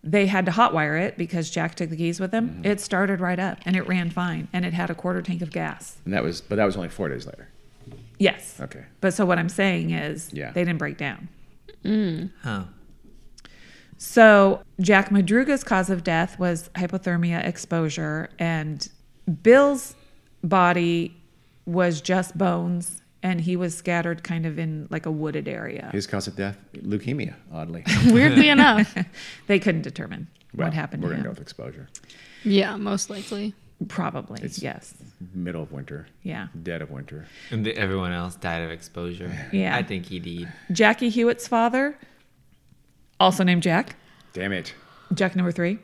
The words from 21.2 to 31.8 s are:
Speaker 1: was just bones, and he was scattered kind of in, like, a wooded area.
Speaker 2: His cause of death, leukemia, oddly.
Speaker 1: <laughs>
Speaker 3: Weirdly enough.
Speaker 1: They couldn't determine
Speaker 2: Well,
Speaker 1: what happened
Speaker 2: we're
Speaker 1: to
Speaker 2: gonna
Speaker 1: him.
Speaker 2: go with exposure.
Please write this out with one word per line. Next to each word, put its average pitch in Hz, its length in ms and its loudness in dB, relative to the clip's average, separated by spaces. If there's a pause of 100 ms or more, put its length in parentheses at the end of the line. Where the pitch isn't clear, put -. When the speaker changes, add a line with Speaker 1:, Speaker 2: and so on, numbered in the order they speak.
Speaker 1:
was 175 360 0
just 185 360 -2
bones, 175 640 -2 (200)
and 185 200 0
he 180 140 0
was 175 220 -4
scattered 170 460 -2
kind 165 240 -4
of 151 100 -6
in, 156 320 -6
like, 160 160 -6
a 160 60 -2
wooded 151 360 -4
area. 110 440 -10
Speaker 2:
His 98 160 -4
cause 98 200 -6
of - 80 -10
death, 101 220 -6 (200)
leukemia, 107 580 -4 (180)
oddly. 82 300 -10 (120)
Speaker 1:
<laughs> - 120 4
Speaker 3:
Weirdly 262 420 8
enough. 247 460 6 (500)
Speaker 1:
They 202 140 4
couldn't 165 240 0
determine - 440 -10 (280)
Speaker 2:
Well, 165 120 -2
Speaker 1:
what 160 60 -2
happened 151 300 -6
Speaker 2:
we're 87 60 -2
Speaker 1:
to 78 80 -4
Speaker 2:
gonna 71 40 -4
Speaker 1:
him. - 40 -4
Speaker 2:
go - 60 -8
with - 100 -14
exposure. - 460 -14 (560)